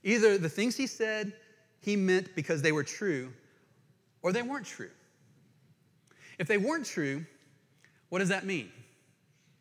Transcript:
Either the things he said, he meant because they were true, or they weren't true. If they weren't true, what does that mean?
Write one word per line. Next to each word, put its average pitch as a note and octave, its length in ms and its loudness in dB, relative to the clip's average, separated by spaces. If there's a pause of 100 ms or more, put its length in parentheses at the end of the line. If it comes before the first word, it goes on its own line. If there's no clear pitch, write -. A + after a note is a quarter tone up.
Either G#3 340 6
the E3 120 0
things A3 280 -2
he C4+ 100 -2
said, G#3+ 460 -4 (480)
he G#3 160 0
meant F#3 380 2
because D#3+ 260 -2
they D#3 120 4
were D3+ 120 2
true, C3+ 480 -4 (920)
or F3+ 100 0
they A3+ 100 0
weren't B3+ 240 -6
true. F2+ 240 -14 (1500)
If F3 80 -4
they G#3+ 80 4
weren't C4 300 0
true, D3 400 -4 (800)
what F3+ 120 -2
does F#3+ 100 2
that F#3+ 160 -2
mean? D3+ 260 -4 (880)